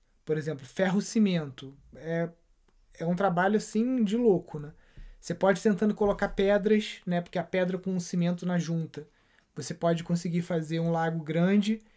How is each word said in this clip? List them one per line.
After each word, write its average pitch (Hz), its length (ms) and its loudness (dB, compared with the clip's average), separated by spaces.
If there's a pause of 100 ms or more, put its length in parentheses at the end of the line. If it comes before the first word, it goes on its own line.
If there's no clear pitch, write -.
(240)
Por 156 140 -2
exemplo, 147 260 -6
ferro-cimento. 180 1080 0 (220)
É, 165 320 -4 (720)
é 165 40 -6
um 175 120 0
trabalho, 190 400 2
assim, 226 480 0
de 202 120 0
louco, 185 440 2
né? 147 120 -14 (460)
Você - 160 -8
pode 190 240 2
ir - 40 -6
tentando 208 300 2
colocar 202 360 0
pedras, 208 760 2
né? 175 160 0
Porque 175 180 -6
a 170 40 0
pedra 180 360 0
com 185 180 -4
o 175 40 -2
cimento 175 460 -2
na 175 140 0
junta, 160 480 -6 (480)
você 160 180 -8
pode 170 300 0
conseguir 170 380 -2
fazer 165 360 -4
um 165 140 0
lago 165 260 0
grande 190 640 2 (140)